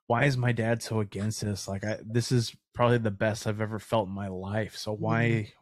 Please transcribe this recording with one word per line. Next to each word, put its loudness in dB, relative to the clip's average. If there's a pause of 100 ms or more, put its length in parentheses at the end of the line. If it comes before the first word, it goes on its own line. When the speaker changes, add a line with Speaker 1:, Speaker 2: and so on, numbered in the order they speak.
Speaker 1:
"Why 4
is 4
my 2
dad 2
so -2
against -4
this? -4
Like, -4
I, -4
this 0
is 2 (180)
probably 4
the 0
best -2
I've -2
ever -4
felt 0
in -8
my -6
life. -4
So -6
why, 2
Speaker 2:
Mm. -20